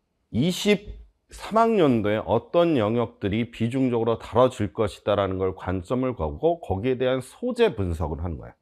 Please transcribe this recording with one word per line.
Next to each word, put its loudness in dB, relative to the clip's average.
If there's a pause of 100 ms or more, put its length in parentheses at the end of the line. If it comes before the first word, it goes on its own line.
(320)
이십삼 -4
학년도에 4
어떤 2
영역들이 0
비중적으로 0
다뤄질 2
것이다라는 -2
걸 -2
관점을 -4
거고, -2
거기에 -2
대한 0
소재 -2
분석을 -4
하는 -6
거야. -18